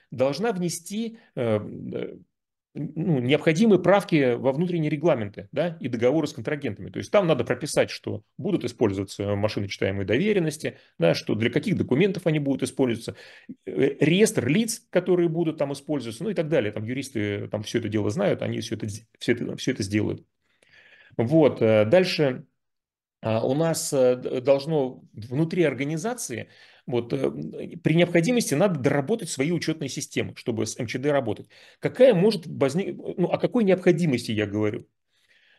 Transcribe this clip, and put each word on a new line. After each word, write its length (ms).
должна 420
внести, 640
э, 240
э, 220
ну, 440
необходимые 600
правки 540
во 180
внутренние 380
регламенты, 600
да, 300
и 60
договоры 400
с 60
контрагентами. 580
То 80
есть 120
там 160
надо 160
прописать, 460
что 340
будут 280
использоваться 720
машиночитаемые 680
доверенности, 720
да, 160
что 200
для 140
каких 280
документов 500
они 120
будут 240
использоваться, 520
э, 340
реестр 480
лиц, 440
которые 380
будут 280
там 160
использоваться, 500
ну 60
и 60
так 140
далее. 220
Там 140
юристы 640
там 140
всё 160
это 100
дело 220
знают, 320
они 180
всё 140
это, 120
всё 140
это, 240
всё 140
это 120
сделают. 400
Вот, 440
э, 240
дальше, 600
а, 220
у 100
нас, 380
э, 240
д-, 240
должно 640
внутри 500
организации, 840
вот, 260
э, 180
при 120
необходимости 600
надо 240
доработать 500
свои 220
учётные 380
системы, 480
чтобы 300
с 120
М 80
Ч 120
Д 120
работать. 360
Какая 360
может 320
возник-, 480
ну, 120
о 100
какой 260
необходимости 680
я 140
говорю? 400